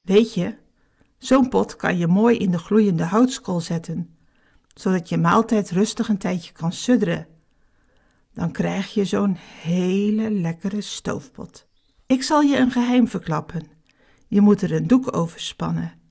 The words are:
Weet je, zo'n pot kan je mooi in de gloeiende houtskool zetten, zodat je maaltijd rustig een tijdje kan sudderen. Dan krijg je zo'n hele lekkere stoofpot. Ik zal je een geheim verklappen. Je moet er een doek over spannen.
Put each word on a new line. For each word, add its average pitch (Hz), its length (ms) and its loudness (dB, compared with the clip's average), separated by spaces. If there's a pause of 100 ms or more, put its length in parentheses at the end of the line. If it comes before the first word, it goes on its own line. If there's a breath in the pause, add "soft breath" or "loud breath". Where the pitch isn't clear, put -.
Weet 214 340 4
je, 185 220 -4 (600)
zo'n 254 300 4
pot 196 280 -2
kan 175 220 -2
je 170 80 0
mooi 220 300 4
in 214 140 -2
de 175 80 0
gloeiende 196 460 2
houtskool 196 560 0
zetten, 165 560 -8 (580)
zodat 185 340 -2
je 170 100 -2
maaltijd 202 520 2
rustig 214 380 -2
een 208 100 0
tijdje 185 340 -6
kan 165 200 -6
sudderen. 180 540 0 (1040)
Dan 170 200 -4
krijg 175 420 -6
je 202 100 0
zo'n 196 320 -2 (240)
hele 196 680 -2
lekkere 190 500 -4
stoofpot. - 840 -12 (400)
Ik 262 160 0
zal 302 200 2
je 285 140 4
een 247 140 2
geheim 247 380 2
verklappen. 160 580 -6 (640)
Je 202 120 4
moet 208 220 6
er 160 100 -2
een 160 140 -2
doek 254 300 2
over 165 240 -4
spannen. 165 520 -6 (180)